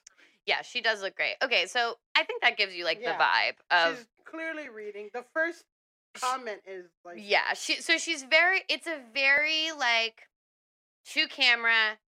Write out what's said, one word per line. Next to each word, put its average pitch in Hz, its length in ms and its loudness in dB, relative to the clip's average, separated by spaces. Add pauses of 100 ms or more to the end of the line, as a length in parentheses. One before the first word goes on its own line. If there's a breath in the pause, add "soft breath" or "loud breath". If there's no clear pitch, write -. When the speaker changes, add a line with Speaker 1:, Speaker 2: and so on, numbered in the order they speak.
(460 soft breath)
Speaker 1:
Yeah, - 160 -2
she - 180 -8
does 220 220 0
look 185 120 -6
great. 143 280 -2
Okay, 220 240 2
so 233 320 -2 (180)
I 320 80 4
think 440 180 -6
that 233 140 2
gives 196 180 0
you, 175 100 -6
like, 165 160 0
Speaker 2:
Yeah. 165 160 -2
Speaker 1:
the 156 60 0
vibe 110 340 2 (140)
of 170 280 4
Speaker 2:
She's 233 80 -20 (180)
clearly 320 440 -10
reading. 208 460 -14
The 240 180 -8
first 330 320 -2 (520)
Speaker 1:
Sh- - 40 -16
Speaker 2:
comment 254 460 -4
is, 185 200 -12 (180)
like, 175 160 -16
Speaker 1:
Yeah, 202 340 2
she, - 260 -2
so 330 160 2
she's 311 280 -4
very, 339 440 4
it's 311 200 -6
a 311 120 -6 (140)
very, 302 580 2
like, 233 560 -2 (840)
to 302 160 0
camera, 226 680 2 (120)